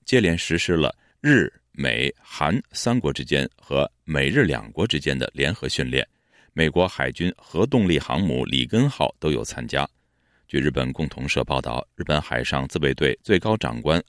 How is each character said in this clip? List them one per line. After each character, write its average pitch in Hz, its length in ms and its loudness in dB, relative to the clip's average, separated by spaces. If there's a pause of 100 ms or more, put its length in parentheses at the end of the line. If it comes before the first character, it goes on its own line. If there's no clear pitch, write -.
接 127 160 4
连 85 140 4
实 85 220 -2
施 85 200 2
了 73 180 0 (260)
日、 135 300 4 (220)
美、 65 440 -2
韩 80 420 -2 (120)
三 120 260 -2
国 76 140 0
之 67 120 -6
间 67 240 0 (140)
和 71 280 0 (160)
美 71 240 0
日 127 140 4
两 58 280 -2
国 90 160 -2
之 98 100 -4
间 71 180 -2
的 62 200 -4
联 69 180 0
合 - 140 -8
训 64 240 -4
练， 65 160 0 (460)
美 80 160 2
国 87 180 2
海 65 240 -4
军 87 260 -4
核 - 280 0
动 123 220 2
力 80 120 4
航 69 200 -2
母 65 260 0
里 65 200 0
根 123 240 2
号 78 300 0
都 80 100 0
有 58 140 0
参 58 240 -8
加。 67 200 -2 (600)
据 69 100 -2
日 69 140 2
本 65 220 -2
共 78 160 -4
同 65 180 -8
社 67 160 0
报 65 180 -2
道， 60 240 -6 (100)
日 - 80 -8
本 76 160 0
海 60 220 -4
上 67 280 -2
自 85 100 -4
卫 69 140 2
队 65 280 0
最 98 160 2
高 107 200 2
长 58 240 -4
官 80 280 2